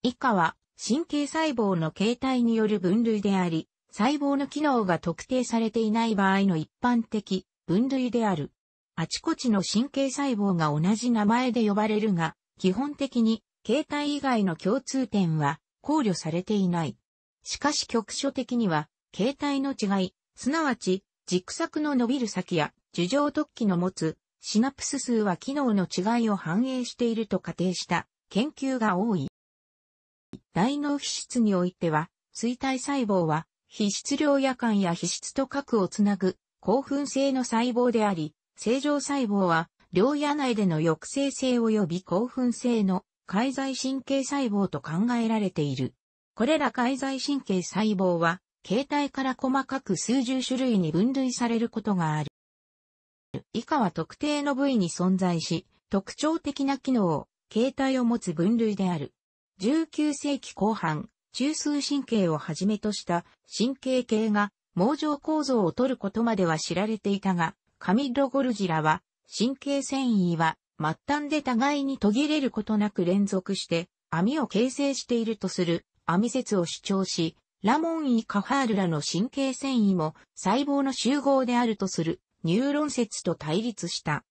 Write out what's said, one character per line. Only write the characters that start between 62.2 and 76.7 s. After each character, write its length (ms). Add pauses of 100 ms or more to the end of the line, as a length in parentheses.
を 80
は 160
じ 120
め 120
と 140
し 120
た 220 (300)
神 200
経 280
系 260
が 220 (240)
網 200
状 220
構 260
造 200
を 80
と 160
る 100
こ 140
と 120
ま 120
で 100
は 140
知 160
ら 120
れ 100
て 140
い 80
た 160
が、 200 (240)
カ 140
ミ 180
ッ 40
ロ・ 140
ゴ 140
ル 100
ジ 140
ラ 140
は、 200 (340)
神 220
経 240
線 280
維 280
は 200 (220)
末 160 (120)
端 220
で 120
互 400
い 20
に 140
途 140
切 160
れ 120
る 120
こ 120
と 140
な 120
く 140
連 220
続 300
し 120
て 220 (200)
網 300
を 80
形 220
成 240
し 120
て 100
い 100
る 120
と 100
す 180
る 200 (200)
網 240
説 280
を 80
主 160